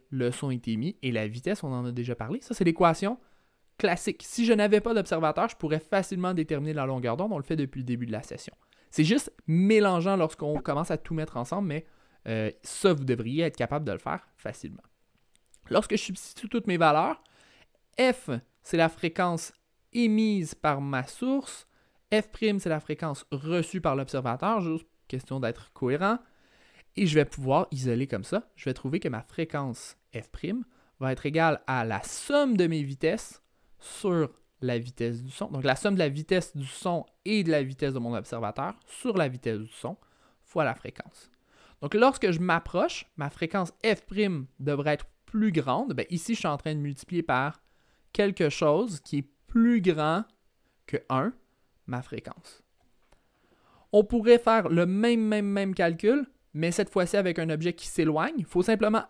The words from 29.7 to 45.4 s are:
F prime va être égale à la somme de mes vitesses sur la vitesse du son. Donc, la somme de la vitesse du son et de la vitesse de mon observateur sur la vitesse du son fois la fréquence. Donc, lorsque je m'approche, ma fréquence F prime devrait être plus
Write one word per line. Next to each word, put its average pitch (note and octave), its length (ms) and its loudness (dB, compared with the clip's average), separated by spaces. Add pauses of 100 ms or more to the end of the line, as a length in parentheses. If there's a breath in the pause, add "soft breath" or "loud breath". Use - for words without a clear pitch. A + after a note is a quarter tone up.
F A2 160 -12
prime A3+ 360 -6 (340 soft breath)
va C3 120 -2
être B2+ 140 -6
égale D#3 420 2
à B2 180 0
la G#2+ 180 -4
somme C#4+ 540 0
de F3+ 100 4
mes D#3 160 -2
vitesses D#3 580 -4 (380)
sur E3+ 540 -2 (280)
la B2 180 -2
vitesse A#2+ 440 -6
du C3 80 -12
son. - 160 -8
Donc, C3+ 160 -6
la C3+ 120 2
somme G3+ 180 0
de F#3 60 2
la D#3 100 2
vitesse D#3 480 -2
du C#3 80 -6
son E3+ 400 -4 (180)
et G#3 200 2
de D#3+ 80 2
la D3+ 100 4
vitesse C3+ 320 -2
de C3 60 -4
mon A#2+ 160 -4
observateur A#2 720 -6
sur - 300 -4
la E3 120 2
vitesse A#2+ 320 -4
du A2 120 -12
son D#3 240 -10 (460 soft breath)
fois D#3 240 -2
la B2 80 0
fréquence. - 560 -16 (520 soft breath)
Donc, D3 120 -4
lorsque A3+ 380 4
je D#3+ 80 0
m'approche, F3+ 640 -2 (100)
ma C#3+ 140 -6
fréquence F3 420 -4 (140)
F A3 220 0
prime F#3+ 400 -2 (120)
devrait D3 360 0
être - 100 -8 (200)
plus G#3+ 260 0